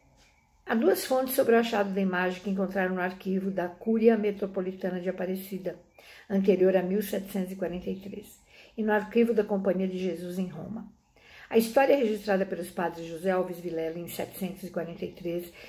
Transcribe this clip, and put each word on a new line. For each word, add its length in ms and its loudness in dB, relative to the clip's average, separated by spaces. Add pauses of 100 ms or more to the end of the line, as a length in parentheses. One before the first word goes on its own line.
(640)
Há 100 -2
duas 300 4
fontes 300 0
sobre 200 4
o 40 8
achado 340 0
da 80 0
imagem 420 0
que 60 -6
encontraram 460 0
no 80 -2
arquivo 480 -2
da 180 -2
Cúria 480 4
Metropolitana 880 -4
de 80 -2
Aparecida, 680 -6 (520)
anterior 480 6
a 40 2
mil 200 0
setecentos 500 -4
e 40 -10
quarenta 340 -6
e 100 -6
três, 400 -14 (340)
e 80 -4
no 80 0
arquivo 440 4
da 100 4
Companhia 420 0
de 120 -4
Jesus 400 -4
em 100 -2
Roma. 420 -10 (600)
A 80 4
história 340 4
é 40 6
registrada 500 0
pelos 240 -6
padres 340 -4
José 260 -4
Alves 300 0
Vilela 380 -4
em 100 -8
setecentos 540 -8
e 80 -10
quarenta 340 -8
e 80 -8
três 400 -6 (160)